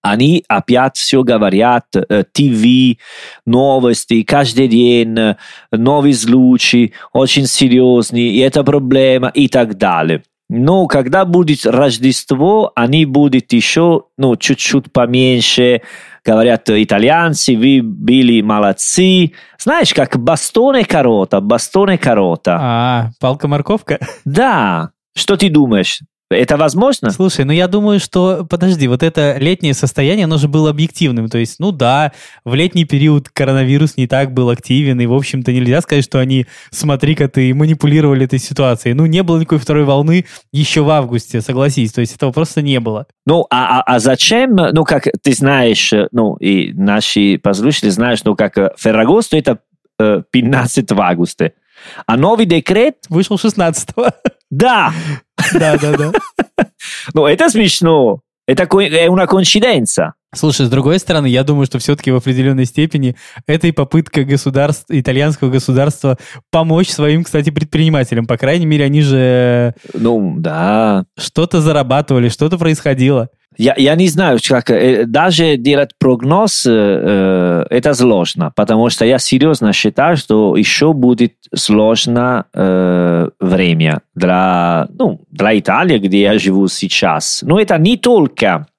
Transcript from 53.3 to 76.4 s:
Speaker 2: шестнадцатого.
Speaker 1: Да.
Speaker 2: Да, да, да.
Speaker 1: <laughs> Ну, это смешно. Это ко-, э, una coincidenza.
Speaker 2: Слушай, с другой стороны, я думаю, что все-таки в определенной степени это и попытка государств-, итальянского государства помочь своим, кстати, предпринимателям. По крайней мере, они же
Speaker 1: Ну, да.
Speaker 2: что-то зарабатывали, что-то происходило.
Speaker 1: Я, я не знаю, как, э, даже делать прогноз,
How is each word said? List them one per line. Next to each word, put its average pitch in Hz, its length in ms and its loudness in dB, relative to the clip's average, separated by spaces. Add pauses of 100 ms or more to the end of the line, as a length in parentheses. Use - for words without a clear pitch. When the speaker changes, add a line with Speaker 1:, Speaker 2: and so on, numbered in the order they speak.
Speaker 2:
шестнадцатого. 202 800 -2 (360)
Speaker 1:
Да. 190 420 0 (600)
Speaker 2:
Да, 156 240 0
да, 147 200 -2
да. 147 160 -4 (460)
Speaker 1:
<laughs> - 60 0 (480)
Ну, 151 140 0
это 156 240 2
смешно. 165 680 2 (260)
Это 139 200 0
ко-, 190 140 2
э, 165 280 2
una 180 180 2
coincidenza. 190 840 0 (220)
Speaker 2:
Слушай, 143 320 0
с - 40 0
другой 135 280 0
стороны, 156 300 -2
я 127 160 2
думаю, 143 220 0
что 131 120 -6
все-таки 143 320 -2
в 127 60 2
определенной 131 480 0
степени 139 500 -2 (320)
это 160 220 0
и 160 40 0
попытка 147 520 0
государств-, 139 640 -2
итальянского 139 600 0
государства 131 680 0 (340)
помочь 165 400 0
своим, 151 340 0
кстати, 156 260 -2
предпринимателям. 147 760 -2
По 117 100 -2
крайней 156 300 0
мере, 151 180 2
они 143 180 2
же 123 720 2 (200)
Speaker 1:
Ну, 110 440 0
да. 92 640 0 (140)
Speaker 2:
что-то 170 420 -2
зарабатывали, 139 680 0
что-то 160 300 -2
происходило. 139 720 0 (280)
Speaker 1:
Я, 120 220 0
я 139 160 4
не 180 140 2
знаю, 151 400 0
как, 123 220 0
э, 117 360 2
даже 156 500 2
делать 139 340 0 (100)
прогноз, 139 680 0